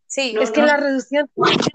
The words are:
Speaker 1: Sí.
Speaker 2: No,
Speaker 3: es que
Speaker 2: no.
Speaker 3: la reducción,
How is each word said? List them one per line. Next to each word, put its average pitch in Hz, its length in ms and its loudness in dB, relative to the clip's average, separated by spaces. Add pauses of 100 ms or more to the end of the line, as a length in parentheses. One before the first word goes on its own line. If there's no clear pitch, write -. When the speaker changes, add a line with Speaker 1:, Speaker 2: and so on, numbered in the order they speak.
Speaker 1:
Sí. 262 300 -6
Speaker 2:
No, 220 60 0
Speaker 3:
es 240 100 -2
que 294 100 2
Speaker 2:
no. 302 60 4
Speaker 3:
la 294 100 4
reducción, 277 520 -2 (460)